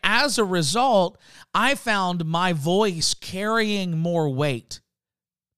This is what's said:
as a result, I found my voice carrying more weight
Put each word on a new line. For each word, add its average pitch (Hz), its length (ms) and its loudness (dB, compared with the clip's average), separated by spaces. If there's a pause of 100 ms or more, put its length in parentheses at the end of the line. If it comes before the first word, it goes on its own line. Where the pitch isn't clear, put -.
as 233 360 2
a 220 60 4
result, 185 760 2 (320)
I 240 220 2
found 180 500 -2
my 170 300 0
voice 170 580 0
carrying 208 880 -2
more 165 320 0
weight 135 500 -4 (760)